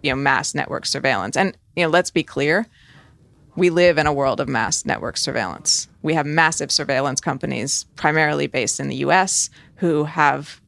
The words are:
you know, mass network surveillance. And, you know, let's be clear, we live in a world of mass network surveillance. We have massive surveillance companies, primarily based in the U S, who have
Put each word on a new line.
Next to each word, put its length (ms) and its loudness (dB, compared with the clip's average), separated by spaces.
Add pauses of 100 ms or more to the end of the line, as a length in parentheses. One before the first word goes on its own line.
you 80 0
know, 40 0
mass 380 0
network 320 -6
surveillance. 500 -2
And, 220 0 (180)
you 80 0
know, 60 0
let's 220 2
be 100 0
clear, 460 0 (880)
we 160 4
live 260 6
in 80 2
a 80 2
world 260 0
of 80 0
mass 380 -2
network 320 -4
surveillance. 720 -2 (160)
We 100 0
have 140 0
massive 440 2
surveillance 480 0
companies, 760 -4
primarily 500 2
based 340 -4
in 100 -6
the 80 -6
U 140 0
S, 380 2 (280)
who 260 0
have 640 -2